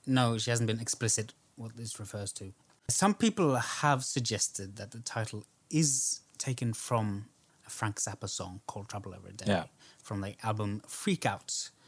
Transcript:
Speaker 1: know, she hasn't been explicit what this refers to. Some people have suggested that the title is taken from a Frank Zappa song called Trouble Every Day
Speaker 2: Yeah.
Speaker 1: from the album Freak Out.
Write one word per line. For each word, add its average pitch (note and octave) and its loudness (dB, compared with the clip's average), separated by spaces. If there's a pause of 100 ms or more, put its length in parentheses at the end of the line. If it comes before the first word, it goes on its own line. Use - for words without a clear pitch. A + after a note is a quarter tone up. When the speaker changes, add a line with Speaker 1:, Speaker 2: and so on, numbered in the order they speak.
Speaker 1:
know, B2 6
she A2 0
hasn't A#2 4
been A2 2
explicit A2+ 0 (220)
what A2+ -12
this A#2 -10
refers G2+ -8
to. F#2+ -12 (360)
Some G3+ 6
people F#3 4
have C3 2
suggested G2+ -2
that G#2 -10
the A#2 -12
title A2 -6 (260)
is D#3 2 (180)
taken A#2+ 0
from G#2+ -2 (400)
a - -16
Frank G#2 -2
Zappa G2 -4
song F#2 -6
called G2+ -10
Trouble G2+ -8
Every F#2 -16
Day G#2 -12
Speaker 2:
Yeah. G2 4 (380)
Speaker 1:
from G2 -4
the G2 -6
album G#2+ 0
Freak - 0
Out. - -4 (200)